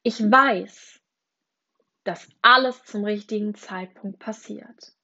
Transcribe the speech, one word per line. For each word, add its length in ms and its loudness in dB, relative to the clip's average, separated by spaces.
Ich 180 -4
weiß, 800 0
dass 240 -10
alles 440 4
zum 180 -8
richtigen 500 -6
Zeitpunkt 640 -14
passiert. 760 -16